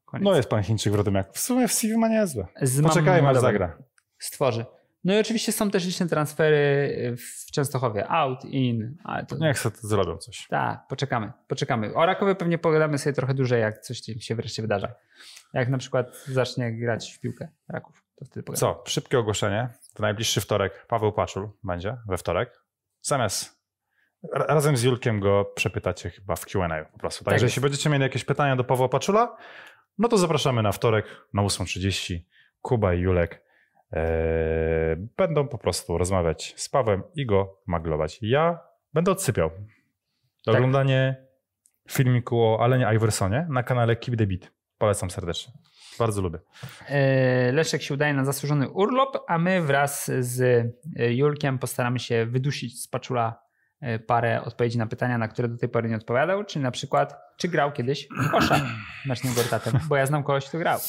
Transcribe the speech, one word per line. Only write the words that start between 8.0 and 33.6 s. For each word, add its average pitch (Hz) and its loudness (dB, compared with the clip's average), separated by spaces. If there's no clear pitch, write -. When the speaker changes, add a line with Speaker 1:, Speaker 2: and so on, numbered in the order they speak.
Speaker 1:
Out, 135 -2
in, 123 -2
ale - -6
to 135 -10
Speaker 2:
Niech 151 2
se 113 -2
to - -12
zrobią 95 0
coś. - -16
Speaker 1:
Tak, 123 -2
poczekamy, 127 -4
poczekamy. 123 -2
O 156 2
Rakowie 190 2
pewnie 170 -2
pogadamy 156 2
sobie 143 -2
trochę 135 -2
dłużej, 123 2
jak 107 0
coś - -12
tam 117 -10
się - -6
wreszcie 113 -6
wydarza. 107 -2
Jak 127 0
na 131 0
przykład - -2
zacznie 127 -2
grać 117 -4
w - -20
piłkę - -10
Raków, - -14
to - -18
wtedy - -14
pogadamy. 110 -2
Speaker 2:
Co? - -12
Szybkie - -2
ogłoszenie. 107 0
W - -12
najbliższy 107 0
wtorek 98 -2
Paweł 107 0
Paczul 95 -4
będzie 92 -6
we 92 -4
wtorek. 90 -4
Zamiast - -4
ra-, - 0
razem 147 4
z 117 0
Julkiem 120 0
go 101 4
przepytacie - -4
chyba 95 -6
w - -10
Q 98 -2
and 85 -2
A 78 -6
po - -20
prostu. - -8
Speaker 1:
Tak 98 2
Speaker 2:
Także 104 4
Speaker 1:
jest. 120 2
Speaker 2:
jeśli 123 -2
będziecie 143 0
mieli 139 2
jakieś 131 -2
pytania 143 0
do 127 0
Pawła 127 2
Paczula, 214 2
no 214 2
to 240 4
zapraszamy 151 2
na 104 2
wtorek 110 2
na 101 2
ósmą 98 0
trzydzieści. 92 -4
Kuba 101 2
i 87 2
Julek 90 0